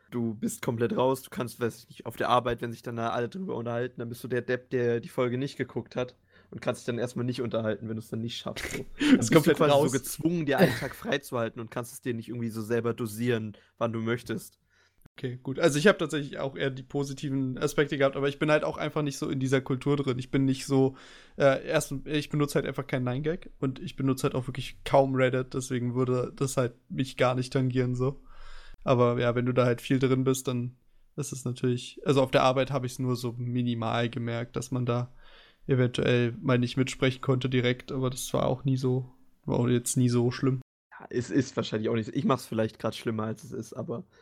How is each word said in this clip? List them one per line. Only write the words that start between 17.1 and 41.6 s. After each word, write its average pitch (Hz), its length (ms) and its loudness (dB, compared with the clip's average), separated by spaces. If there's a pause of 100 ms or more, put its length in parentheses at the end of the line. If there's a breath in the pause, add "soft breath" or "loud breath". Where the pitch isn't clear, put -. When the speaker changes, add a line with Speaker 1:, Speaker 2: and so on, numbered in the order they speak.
Speaker 2:
Aspekte 143 400 0
gehabt, 139 180 4
aber 139 120 0
ich 139 100 -4
bin 151 140 2
halt 151 100 4
auch 151 140 -2
einfach 156 260 -2
nicht 147 160 -4
so 151 100 -4
in 135 120 -2
dieser 131 200 4
Kultur 139 360 0
drin. 131 220 0
Ich 131 120 -10
bin 139 140 4
nicht 135 200 2
so, 135 320 4 (400 loud breath)
äh, 135 300 4
erst, 147 260 0 (120)
ich 147 240 -2
benutze 147 280 0
halt 151 100 2
einfach 143 200 -4
keinen 131 180 -2
nine 123 180 -2
gag 156 360 -4
und 131 220 -2
ich 175 160 -10
benutze 135 280 2
halt 135 120 0
auch 127 100 -2
wirklich 127 380 -8
kaum 135 320 6
Reddit, 127 380 2
deswegen 123 420 -2
würde 127 400 0
das 139 200 -2
halt 123 180 0 (140)
mich 135 280 -4
gar 127 180 4
nicht 127 180 -2
tangieren, 127 440 2
so. 127 260 -2 (640 loud breath)
Aber 123 360 4
ja, 120 140 2
wenn 123 120 2
du 127 60 2
da 123 140 4
halt 123 160 2
viel 135 180 2
drin 131 240 4
bist, 131 240 2
dann 123 280 -4 (400)
ist 143 160 -6
es 131 120 -10
natürlich, 123 640 -2
also 139 160 6
auf 127 100 2
der 135 120 8
Arbeit 131 280 4
habe 127 140 -2
ich's 123 140 -8
nur 127 160 0
so 117 180 -6
minimal 120 760 0
gemerkt, 117 460 -4
dass 123 160 -6
man 123 140 0
da 120 260 0 (560 soft breath)
eventuell 123 640 4 (100)
mal 131 160 4
nicht 120 200 0
mitsprechen 131 440 0
konnte 127 280 0
direkt, 123 420 0
aber 131 180 0
das - 240 -8
war - 120 2
auch 131 180 -2
nie 135 140 2
so, 127 340 0 (340)
war - 140 0
auch 120 80 4
jetzt 120 280 2
nie 123 140 4
so 120 220 4
schlimm. 131 280 0 (320)
Speaker 1:
Ja, - 180 -18
es 120 200 -4
ist - 260 0
wahrscheinlich 110 320 -2